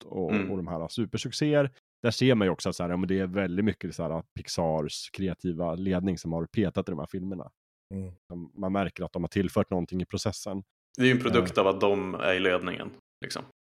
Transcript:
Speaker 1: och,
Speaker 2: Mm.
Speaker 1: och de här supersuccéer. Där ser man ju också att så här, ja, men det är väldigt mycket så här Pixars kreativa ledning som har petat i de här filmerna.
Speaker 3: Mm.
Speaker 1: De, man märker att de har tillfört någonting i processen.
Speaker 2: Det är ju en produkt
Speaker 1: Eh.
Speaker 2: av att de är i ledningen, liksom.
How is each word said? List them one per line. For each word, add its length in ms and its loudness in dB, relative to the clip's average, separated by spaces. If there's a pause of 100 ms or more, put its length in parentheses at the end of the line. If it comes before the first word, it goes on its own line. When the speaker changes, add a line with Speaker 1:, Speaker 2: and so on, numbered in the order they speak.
Speaker 1:
och, 280 -4
Speaker 2:
Mm. 180 0
Speaker 1:
och 60 -4
de 100 -6
här 200 -4
supersuccéer. 840 0 (320)
Där 80 4
ser 240 6
man 120 6
ju 40 4
också 180 -2
att 60 -4
så 80 -4
här, 60 -2
ja, 80 0
men 100 0
det 120 2
är 80 0
väldigt 380 0
mycket 300 -2
så 80 -4
här 200 -4 (160)
Pixars 760 -2
kreativa 600 -4
ledning 420 0
som 160 -6
har 120 -2
petat 440 0
i 20 -4
de 80 -6
här 120 -8
filmerna. 400 -8 (420)
Speaker 3:
Mm. 200 -8 (160)
Speaker 1:
De, 260 -12
man 160 -2
märker 320 0
att 100 -8
de 100 -2
har 40 -2
tillfört 420 2
någonting 320 -2
i 40 -2
processen. 580 -6 (340)
Speaker 2:
Det 60 2
är 20 8
ju 60 8
en 100 4
produkt 360 2
Speaker 1:
Eh. 40 6
Speaker 2:
av 60 6
att 140 4
de 340 2
är 180 2
i 60 2
ledningen, 500 0 (360)
liksom. 180 -8 (360)